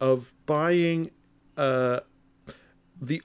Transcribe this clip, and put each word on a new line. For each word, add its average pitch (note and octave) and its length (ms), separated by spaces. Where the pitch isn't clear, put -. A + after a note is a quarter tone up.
of C3 320
buying, E3 640
uh, B2+ 460
the D3 240